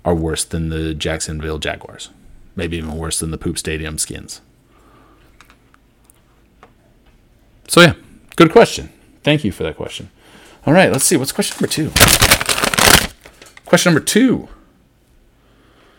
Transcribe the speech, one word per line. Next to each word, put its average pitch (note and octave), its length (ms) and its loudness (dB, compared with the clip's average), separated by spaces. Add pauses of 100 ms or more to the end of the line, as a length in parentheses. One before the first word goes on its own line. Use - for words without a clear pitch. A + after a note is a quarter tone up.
are F2 100 0
worse D#2+ 300 -2
than E2 240 -6
the D#2+ 240 -4
Jacksonville D#2 640 -8
Jaguars. - 500 -10 (460)
Maybe E2+ 220 -6
even D#2+ 200 -10
worse D#2+ 220 -8
than E2 120 -6
the D#2 60 -8
Poop E2+ 220 -6
Stadium D#2 380 -8
Skins. - 440 -10 (3250)
So, - 140 6
yeah, E3+ 120 6 (420)
good E3 160 6
question. - 400 4 (320)
Thank D3 200 0
you G2 80 -2
for - 120 -8
that D#2+ 120 -6
question. - 340 -12 (560)
All C3+ 80 4
right, E3 180 6
let's C3+ 140 0
see. F3 120 2
What's C3 140 -4
question - 260 -6
number - 140 -2
two? D#3 200 -4 (1700)
Question F3 280 4
number C#3 100 0
two. A3 460 2 (1500)